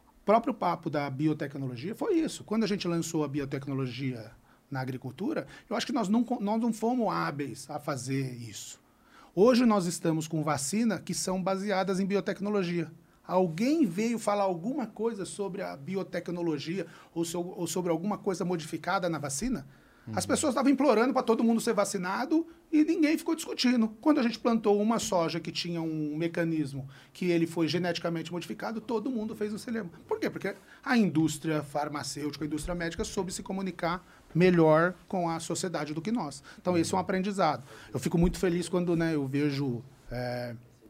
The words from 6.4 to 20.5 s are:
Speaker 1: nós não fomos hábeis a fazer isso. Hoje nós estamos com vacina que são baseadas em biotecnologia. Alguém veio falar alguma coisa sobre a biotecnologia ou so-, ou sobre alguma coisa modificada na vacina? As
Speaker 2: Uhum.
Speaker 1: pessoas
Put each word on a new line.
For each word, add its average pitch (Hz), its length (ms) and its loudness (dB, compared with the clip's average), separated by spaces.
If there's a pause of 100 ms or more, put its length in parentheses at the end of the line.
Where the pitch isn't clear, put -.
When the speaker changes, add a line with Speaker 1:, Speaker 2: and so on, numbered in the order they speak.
Speaker 1:
nós 214 200 0
não 233 140 0
fomos 226 360 0
hábeis 147 600 -4
a 147 80 -6
fazer 135 560 -4
isso. 113 440 -12 (560)
Hoje 240 300 8
nós 208 220 6
estamos 160 420 0
com 160 140 -2
vacina 160 560 0
que - 160 -6
são 185 280 -2
baseadas 190 580 0
em 196 40 2
biotecnologia. 190 880 -2 (340)
Alguém 185 600 2
veio 214 320 0
falar 208 260 2
alguma 196 420 -2
coisa 208 380 -6
sobre 190 380 -8
a 175 120 -6
biotecnologia 170 1120 -4 (280)
ou 170 100 0
so-, 175 320 -6
ou 175 100 -4
sobre 180 240 -2
alguma 170 280 0
coisa 190 260 -2
modificada 175 640 -2
na 160 100 -2
vacina? 151 480 -4 (480)
As 185 100 0
Speaker 2:
Uhum. - 40 -6
Speaker 1:
pessoas 269 240 2